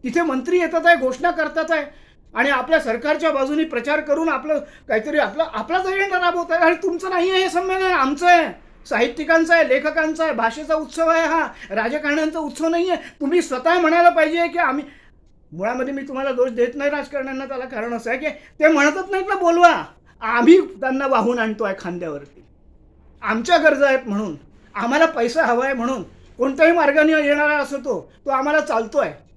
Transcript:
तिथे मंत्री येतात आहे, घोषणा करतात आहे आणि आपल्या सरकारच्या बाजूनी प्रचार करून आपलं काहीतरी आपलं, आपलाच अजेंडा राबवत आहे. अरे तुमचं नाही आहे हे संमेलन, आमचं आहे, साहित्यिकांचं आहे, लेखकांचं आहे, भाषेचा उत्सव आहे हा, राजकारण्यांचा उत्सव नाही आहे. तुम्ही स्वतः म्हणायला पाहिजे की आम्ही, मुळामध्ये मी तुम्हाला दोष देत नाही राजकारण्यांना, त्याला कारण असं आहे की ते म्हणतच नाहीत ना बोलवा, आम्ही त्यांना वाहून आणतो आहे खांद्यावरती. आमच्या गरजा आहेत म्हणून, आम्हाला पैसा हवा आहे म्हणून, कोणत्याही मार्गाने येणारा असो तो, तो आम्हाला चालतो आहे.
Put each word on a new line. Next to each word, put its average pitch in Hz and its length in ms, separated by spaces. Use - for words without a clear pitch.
तिथे 254 180
मंत्री 320 380
येतात 330 240
आहे, 339 120
घोषणा 262 340
करतात 320 400
आहे 311 140
आणि 247 160
आपल्या 277 300
सरकारच्या 302 500
बाजूनी 285 340
प्रचार 285 360
करून 302 280
आपलं 294 300
काहीतरी 254 300
आपलं, 277 340
आपलाच 349 340
अजेंडा 381 340
राबवत 349 320
आहे. 339 120
अरे 339 100
तुमचं 349 360
नाही 359 200
आहे 381 120
हे 381 60
संमेलन, 381 340
आमचं 311 440
आहे, 330 440
साहित्यिकांचं 320 640
आहे, 320 140
लेखकांचं 311 560
आहे, 311 80
भाषेचा 240 420
उत्सव 320 340
आहे 330 180
हा, 311 220
राजकारण्यांचा 294 680
उत्सव 302 300
नाही 339 220
आहे. - 300
तुम्ही 311 220
स्वतः 320 360
म्हणायला 339 300
पाहिजे 339 380
की 339 120
आम्ही, 285 260
मुळामध्ये 254 420
मी 269 80
तुम्हाला 269 300
दोष 254 180
देत 240 240
नाही 285 160
राजकारण्यांना, 269 540
त्याला 254 200
कारण 240 280
असं 233 180
आहे 262 80
की 302 100
ते - 400
म्हणतच 320 420
नाहीत 381 180
ना 403 60
बोलवा, 339 500
आम्ही 240 400
त्यांना 269 460
वाहून 240 320
आणतो 220 260
आहे 196 140
खांद्यावरती. 165 680
आमच्या 233 360
गरजा 285 280
आहेत 262 200
म्हणून, 202 300
आम्हाला 247 320
पैसा 285 380
हवा 240 200
आहे 269 100
म्हणून, 240 280
कोणत्याही 277 340
मार्गाने 302 400
येणारा 294 460
असो 277 180
तो, 240 360
तो 277 60
आम्हाला 285 300
चालतो 247 380
आहे. 170 380